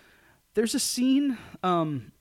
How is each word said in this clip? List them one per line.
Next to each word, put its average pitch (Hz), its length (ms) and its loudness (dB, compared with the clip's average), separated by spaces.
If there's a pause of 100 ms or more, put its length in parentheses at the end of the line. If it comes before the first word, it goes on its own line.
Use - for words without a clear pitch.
(540)
There's 226 220 0
a 247 40 -2
scene, 262 580 0 (260)
um, 160 580 0